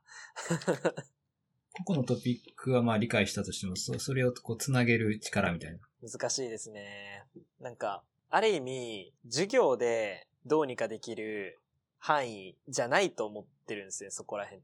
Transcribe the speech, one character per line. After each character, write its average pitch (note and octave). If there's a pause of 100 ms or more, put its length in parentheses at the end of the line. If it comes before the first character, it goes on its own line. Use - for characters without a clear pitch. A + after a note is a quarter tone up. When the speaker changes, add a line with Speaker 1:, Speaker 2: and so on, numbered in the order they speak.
(360)
Speaker 1:
<laughs> -
個 F#3+
々 C3+
の -
ト B2
ピ B2
ッ -
ク -
は B2
ま A#2+
あ G#2+
理 G#2+
解 G#2
し -
た G2+
と F2+
し -
て G2
も、 F2+
そ-、 A#2+
そ C3+
れ C3
を B2
こ A#2
う A2
つ -
な B2
げ A#2
る G#2+
力 F#2+
み E2
た E2
い D#2
な。 F2 (220)
Speaker 2:
難 A#2
し C3+
い A#2
で A2
す A2
ね。 G2+ (340)
な B2+
ん A#2
か、 G#2 (260)
あ E3+
る A3
意 F3
味、 A#2+ (120)
授 C3
業 G3+
で A2 (180)
ど D#3
う D3
に B2+
か A#2
で G#2+
き A#2
る G#2+ (380)
範 C#3
囲 F#2+ (140)
じ C3
ゃ A#2+
な D3+
い F3+
と A2
思 G#2+
っ - (220)
て A2
る G2+
ん F#2+
で F#2+
す G2+
よ、 F#2+
そ -
こ G#2
ら G2+
辺 G2
っ -